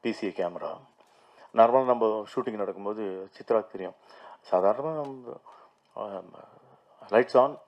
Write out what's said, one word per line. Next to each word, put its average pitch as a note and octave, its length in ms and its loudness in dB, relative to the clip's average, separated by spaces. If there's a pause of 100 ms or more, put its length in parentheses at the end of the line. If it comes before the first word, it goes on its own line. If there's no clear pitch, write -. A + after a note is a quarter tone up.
பி A#2 120 -4
சி G2 160 -6
கேமரா. E2+ 500 -6 (760)
நார்மலா A#2+ 300 6
நம்ம A2+ 400 0 (100)
ஷூட்டிங் A#2+ 220 -4
நடக்கும்போது G2 800 -8
சித்ராக்கு A2 320 0
தெரியும், F#2+ 240 -10 (560)
சாதாரணமா B2+ 500 2
நம்ம, C3 400 -12 (560)
ஆ, G2 260 -8 (880)
"Lights B2 260 4
on C3+ 320 6